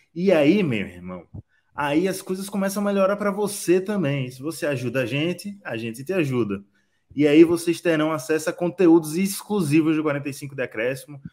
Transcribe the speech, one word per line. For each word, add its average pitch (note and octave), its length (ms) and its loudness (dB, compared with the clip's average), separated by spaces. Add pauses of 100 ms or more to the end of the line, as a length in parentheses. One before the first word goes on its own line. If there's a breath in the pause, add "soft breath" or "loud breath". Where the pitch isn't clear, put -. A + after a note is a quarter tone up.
(140 soft breath)
E F#3 160 0
aí, E3 320 4
meu A2 240 -2
irmão, F2+ 400 -14 (480)
aí D3+ 320 0
as F#3 140 -4
coisas F#3+ 280 -8
começam G3 340 -4
a G3+ 40 -2
melhorar G3 300 2
pra G3+ 140 -2
você F#3+ 500 0
também. C#3+ 500 -2
Se B2+ 120 -16
você D#3+ 240 -6
ajuda B2+ 360 -2
a A#2+ 40 -2
gente, F3 580 -4
a C3 120 -8
gente A2+ 280 -10
te F3+ 80 -6
ajuda. B2 500 -2 (540)
E D3 100 4
aí D3+ 160 10
vocês E3 380 2
terão D#3 320 0
acesso D#3 380 -4
a - 20 0
conteúdos E3 640 4
exclusivos E3 800 0
do D#3 80 -2
quarenta C#3+ 240 -4
e C3+ 40 -8
cinco C#3 220 -14
Decréscimo, C3 680 -6 (120 loud breath)